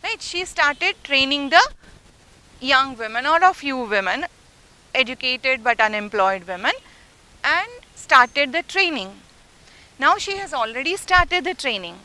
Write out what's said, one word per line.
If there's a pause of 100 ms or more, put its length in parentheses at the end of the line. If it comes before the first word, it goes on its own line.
Right,
she
started
training
the (960)
young
women
or
a
few
women, (680)
educated
but
unemployed
women, (680)
and (260)
started
the
training. (880)
Now
she
has
already
started
the
training